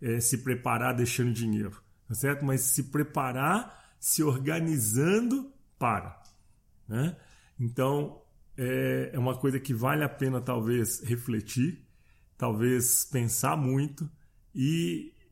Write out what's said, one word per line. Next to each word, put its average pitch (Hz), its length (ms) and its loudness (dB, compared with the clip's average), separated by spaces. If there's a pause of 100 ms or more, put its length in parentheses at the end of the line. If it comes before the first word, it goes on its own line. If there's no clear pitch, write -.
é, 120 200 0
se 120 180 2
preparar 123 560 0
deixando 120 380 0
dinheiro, 107 500 -2 (240)
tá 113 80 -6
certo? 139 300 -2
Mas 135 160 2
se - 240 0
preparar, 147 1120 -2
se - 240 0
organizando 160 1300 2 (280)
para, 107 440 -2 (640)
né? 139 300 -2 (420)
Então, 131 600 0 (380)
é, 131 560 0
é 127 40 -2
uma 127 200 0
coisa 135 200 2
que 135 140 -4
vale 135 320 2
a 139 40 0
pena, 131 320 0
talvez, 120 600 0
refletir, 120 840 -2 (540)
talvez 120 680 2
pensar 135 520 0
muito 143 540 0 (440)
e, 160 600 0 (180)